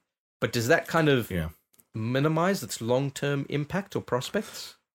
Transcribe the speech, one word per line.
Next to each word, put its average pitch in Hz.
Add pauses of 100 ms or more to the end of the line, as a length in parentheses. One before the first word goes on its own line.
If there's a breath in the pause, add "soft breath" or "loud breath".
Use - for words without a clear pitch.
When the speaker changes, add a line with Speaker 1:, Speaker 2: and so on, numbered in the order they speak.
(400)
Speaker 1:
But 120
does 117
that 156
kind 160
of 127
Speaker 2:
Yeah. 82 (460)
Speaker 1:
minimize 151
its 113
long-term 139
impact 147
or 107
prospects? - (180)